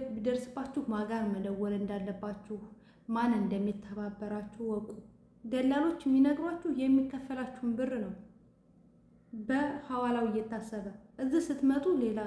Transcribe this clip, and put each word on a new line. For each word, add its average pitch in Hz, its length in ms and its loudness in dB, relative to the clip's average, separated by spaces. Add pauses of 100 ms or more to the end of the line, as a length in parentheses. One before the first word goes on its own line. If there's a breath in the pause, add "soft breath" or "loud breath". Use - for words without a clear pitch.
ቢደርስባችሁ 247 760 -4
ማን 214 200 0
ጋር 226 220 -2
መደወል 196 460 -2
እንዳለባችሁ፣ 202 840 -6 (520 loud breath)
ማን 233 240 4
እንደሚተባበራችሁ 208 1300 -2
ወቁ። 214 200 -2 (560)
ደላሎች 269 580 2
የሚነግሯችሁ 294 720 4
የሚከፈላችሁን 262 1000 2
ብር 254 240 0
ነው 196 140 -4 (1300)
በሐዋላው 247 880 0
እየታሰበ። 214 580 -4 (340)
እዚህ 269 240 2
ስትመጡ 277 420 2 (120)
ሌላ 220 300 2